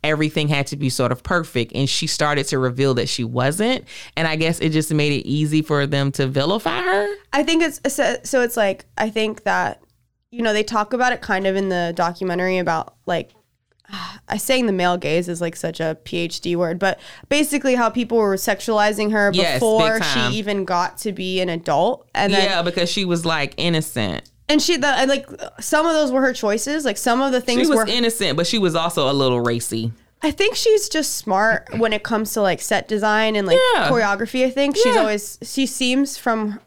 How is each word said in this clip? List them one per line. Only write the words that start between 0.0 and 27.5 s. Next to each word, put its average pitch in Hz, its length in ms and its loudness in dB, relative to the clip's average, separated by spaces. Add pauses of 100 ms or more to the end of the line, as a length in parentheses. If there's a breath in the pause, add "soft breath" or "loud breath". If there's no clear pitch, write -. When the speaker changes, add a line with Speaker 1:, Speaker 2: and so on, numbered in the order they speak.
Speaker 1:
everything 151 440 0
had 143 180 0
to - 100 -8
be 139 140 -2
sort 123 220 0
of 123 100 -4
perfect, 165 540 -2
and 135 120 0
she - 200 -2
started 147 400 0
to 143 100 -2
reveal 127 380 2
that 120 120 0
she - 160 -4
wasn't, 147 640 -2 (320 loud breath)
and 160 100 0
I 156 80 0
guess 165 220 0
it 165 120 0
just 156 220 0
made 147 220 2
it - 140 -4
easy 151 340 2
for 147 240 0
them 139 280 0
to 139 120 0
vilify 143 560 0
her. 392 260 0 (260)
Speaker 2:
I 285 100 2
think 330 180 2
it's 320 180 -2 (140)
so, 254 300 0
so 254 180 2
it's 240 160 0
like, 196 280 0 (120)
I 220 140 -2
think 220 320 -2
that, 185 360 0 (520)
you 240 100 -6
know, 220 120 2
they 208 100 2
talk 214 300 -2
about 247 200 2
it - 80 -6
kind 196 240 -2
of 190 100 2
in 196 140 0
the 175 260 0
documentary 180 600 -2
about, 170 380 -2 (100)
like, 135 240 -4 (580)
<sighs> - 400 -14
I 220 100 -4
saying 262 280 0
the 202 80 2
male 180 240 2
gaze 175 320 0
is, 170 120 -6
like, 165 140 -4
such 165 240 -6
a 160 240 -2
P - 140 -8
H 170 240 -6
D 170 140 -2
word, 175 240 -2
but 190 200 0 (300 loud breath)
basically 277 460 2
how 233 140 2
people 233 280 -2
were 202 200 4
sexualizing 208 760 0
her 202 220 4
Speaker 1:
Yes, 175 200 2
big - 60 0
Speaker 2:
before 220 400 4
Speaker 1:
time. 127 320 0
Speaker 2:
she 208 80 -2
even 202 260 -2
got 180 340 -2
to 214 120 -4
be 185 300 -4
an 180 80 0
adult, 170 680 -2
and 202 180 2
then 190 120 4
Speaker 1:
Yeah, 185 160 0
because 175 280 -2
she 202 160 -2
was, 170 200 -2
like, 156 320 -2
innocent. 139 720 -2 (200)
Speaker 2:
And 302 120 4
she, 339 160 2
the, 269 100 0
and, 262 220 2
like, 277 180 -2 (340)
some 311 240 2
of 330 80 2
those 302 180 2
were 262 100 2
her 254 120 2
choices. 233 500 -2
Like, 220 140 -2
some 247 240 0
of 277 100 0
the 254 80 0
things 247 220 0